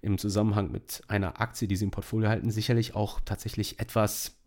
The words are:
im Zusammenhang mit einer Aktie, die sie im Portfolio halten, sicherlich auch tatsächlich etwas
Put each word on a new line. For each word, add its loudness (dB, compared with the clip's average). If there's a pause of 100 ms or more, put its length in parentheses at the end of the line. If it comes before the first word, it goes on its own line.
im 2
Zusammenhang 2
mit -8
einer 0
Aktie, -4
die 2
sie 0
im 2
Portfolio 0
halten, 2
sicherlich 2
auch -2
tatsächlich -4
etwas 0